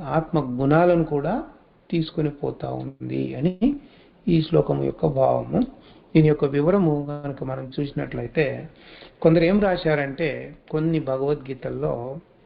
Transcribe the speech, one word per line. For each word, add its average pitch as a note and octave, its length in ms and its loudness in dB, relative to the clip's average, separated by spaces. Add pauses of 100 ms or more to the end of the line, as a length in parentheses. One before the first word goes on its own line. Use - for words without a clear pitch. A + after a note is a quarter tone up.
ఆత్మ C3+ 600 -2
గుణాలను E3+ 400 4
కూడా D#3 400 -4 (480)
తీసుకుని D#3+ 380 -2
పోతా C3 420 -6
ఉంది C3 640 -6
అని F3 220 -2 (680)
ఈ E3 140 4
శ్లోకం C#3+ 420 2
యొక్క C3+ 220 -2
భావము. C3 560 2 (540)
దీని D#3 120 8
యొక్క D3+ 180 2
వివరము D3 640 2
కనుక C#3+ 340 -8
మనం C3 360 -8
చూసినట్లయితే C3+ 880 -4 (520)
కొందరు E3 220 6
ఏం F#3+ 160 4
రాశారంటే D3 960 -2 (160)
కొన్ని D#3+ 280 0
భగవద్గీతల్లో C3 1200 -4 (260)